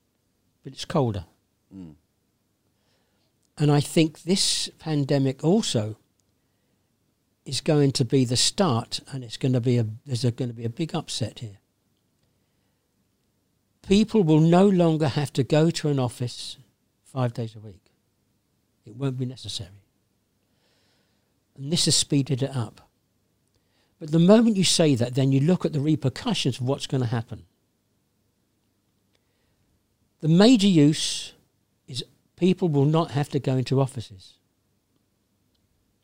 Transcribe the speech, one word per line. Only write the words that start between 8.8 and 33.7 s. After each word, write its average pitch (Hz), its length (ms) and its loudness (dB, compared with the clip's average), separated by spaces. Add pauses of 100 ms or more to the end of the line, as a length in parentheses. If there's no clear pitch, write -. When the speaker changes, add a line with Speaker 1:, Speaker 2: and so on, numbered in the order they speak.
Speaker 1:
and 131 100 -10
it's 113 140 -16
gonna 127 240 0
be 123 160 0
a, 113 100 0 (200)
there's 127 180 -6
a, 123 60 2
gonna 123 240 -6
be 117 100 -14
a 113 60 -4
big 160 240 -8
upset - 460 -8
here. 104 180 -16 (2250)
People 214 420 2
will 156 160 4
no 170 260 6
longer 170 420 2
have 147 260 -4
to 135 100 0
go 156 260 2
to 165 200 -4
an 139 80 0
office - 580 -6 (480)
five 127 300 -6
days 110 200 -10
a 110 40 -20
week. 104 340 -20 (920)
It 110 100 -20
won't 131 220 -6
be 131 80 -6
necessary. 101 560 -14 (1700)
And 139 160 -10
this 170 140 0
has 156 100 2
speeded 139 480 -2
it 135 140 -6
up. - 320 -10 (1120)
But 156 100 -12
the 160 80 2
moment 214 380 6
you 185 80 2
say 156 300 2
that, 120 200 -2
then 135 180 2
you 135 80 2
look 175 260 0
at 156 80 -4
the 147 60 -2
repercussions 151 800 -2
of 123 80 -6
what's 139 200 -4
gonna 131 180 -4
happen. 113 400 -8 (2750)
The 151 80 -4
major 202 380 6
use 151 680 2 (520)
is 127 160 -12 (340)
people 185 320 0
will 143 180 2
not 160 240 0
have 147 200 -4
to 143 80 -2
go 131 200 -2
into 131 240 0